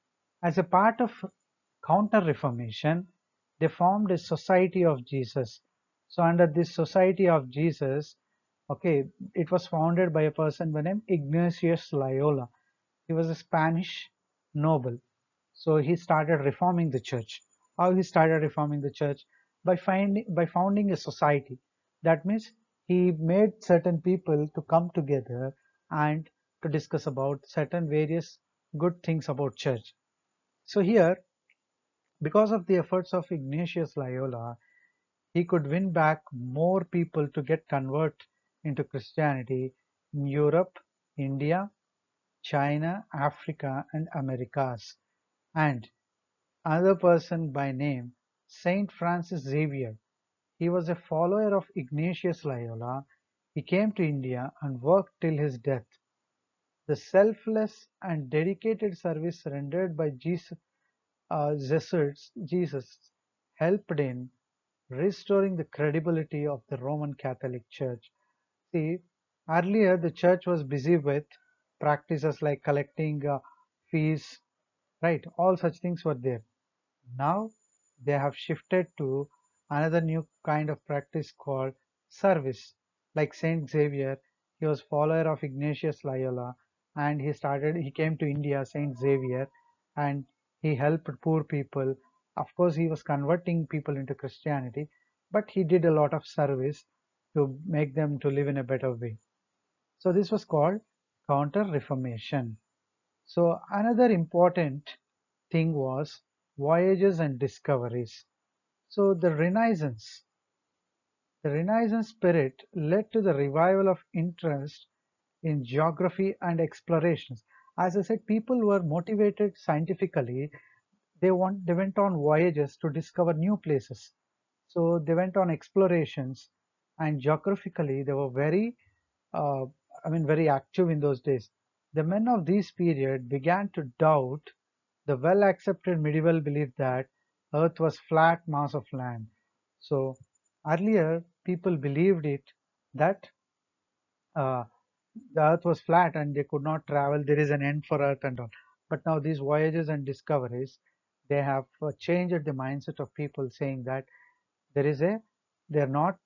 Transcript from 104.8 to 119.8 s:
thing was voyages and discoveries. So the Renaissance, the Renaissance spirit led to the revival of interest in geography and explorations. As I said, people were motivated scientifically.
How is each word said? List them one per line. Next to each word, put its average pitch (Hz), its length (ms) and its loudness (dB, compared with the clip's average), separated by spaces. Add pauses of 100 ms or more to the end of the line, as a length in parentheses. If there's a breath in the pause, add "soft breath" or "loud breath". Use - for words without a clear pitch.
thing 165 240 2
was 135 460 -4 (380)
voyages 175 640 4
and 143 180 -2
discoveries. 123 880 -4 (640)
So 196 260 2
the 165 200 2
Renaissance, 165 880 0 (1200)
the 156 80 -2
Renaissance 214 580 0
spirit 165 540 2 (120)
led 180 380 0
to 226 100 0
the 185 120 2
revival 165 540 2
of 180 100 2 (160)
interest 160 720 -4 (560)
in 151 220 -2
geography 165 760 0
and 170 200 -2
explorations. 160 840 -2 (340 soft breath)
As 180 180 0
I 202 60 0
said, 220 240 -4
people 220 340 0
were 202 220 4
motivated 202 760 0
scientifically. 151 920 -2 (720 loud breath)